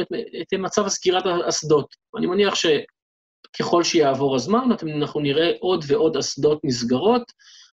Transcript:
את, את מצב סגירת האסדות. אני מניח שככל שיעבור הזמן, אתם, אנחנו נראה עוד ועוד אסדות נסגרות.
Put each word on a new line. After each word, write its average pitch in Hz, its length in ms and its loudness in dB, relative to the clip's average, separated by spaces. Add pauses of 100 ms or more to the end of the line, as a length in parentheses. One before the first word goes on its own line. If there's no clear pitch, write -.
את, 175 60 -4 (360)
את - 120 -8
מצב 190 340 -2
סגירת 185 380 0
האסדות. 156 600 0 (300)
אני 160 100 -2
מניח 196 280 2
שככל - 1300 -2
שיעבור 139 520 2
הזמן, 196 380 0
אתם, 170 160 -8
אנחנו 151 320 -4
נראה 151 400 2
עוד 180 260 -2
ועוד 151 300 2
אסדות 147 480 0
נסגרות. 135 680 0 (420)